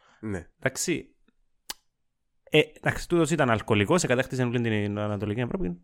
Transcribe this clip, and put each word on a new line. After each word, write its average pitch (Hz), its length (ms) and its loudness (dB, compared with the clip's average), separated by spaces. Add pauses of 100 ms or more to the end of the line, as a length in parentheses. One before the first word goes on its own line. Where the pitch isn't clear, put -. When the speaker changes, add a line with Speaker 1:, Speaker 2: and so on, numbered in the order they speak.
(200)
Speaker 1:
Ναι. 95 280 -8 (120)
Speaker 2:
εντάξει. - 540 -6 (1400)
Ε, 151 80 6 (180)
εντάξει, - 300 -4
τούτος 165 240 2
ήταν 147 180 2
αλκοολικός, 110 540 2
εκατάκτησε 127 400 0
όλη 120 180 0
την 104 380 -2
Ανατολική 104 420 -4
Ευρώπη. 175 420 -4